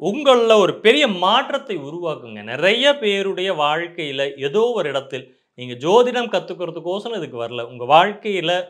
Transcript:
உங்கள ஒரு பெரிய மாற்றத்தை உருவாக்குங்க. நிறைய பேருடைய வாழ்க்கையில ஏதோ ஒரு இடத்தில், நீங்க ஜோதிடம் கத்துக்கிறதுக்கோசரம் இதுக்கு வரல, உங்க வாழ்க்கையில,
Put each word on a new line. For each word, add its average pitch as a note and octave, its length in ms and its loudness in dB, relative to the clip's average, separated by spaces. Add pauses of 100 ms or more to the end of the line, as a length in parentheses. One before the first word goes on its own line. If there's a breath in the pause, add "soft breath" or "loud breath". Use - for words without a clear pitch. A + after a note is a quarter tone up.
உங்கள A#3 560 4
ஒரு F3+ 240 4
பெரிய C4+ 280 4
மாற்றத்தை A3+ 680 -2
உருவாக்குங்க. C#3 680 -8
நிறைய G3+ 560 2
பேருடைய G3 560 -2
வாழ்க்கையில D3 880 -2
ஏதோ C#3 200 0 (120)
ஒரு F3 140 -2
இடத்தில், C3 520 -8 (140)
நீங்க B2 200 -12
ஜோதிடம் A#3 560 2
கத்துக்கிறதுக்கோசரம் F3+ 840 -6
இதுக்கு B2 280 -8
வரல, A#2 180 -8
உங்க B2 220 -12
வாழ்க்கையில, F3+ 840 2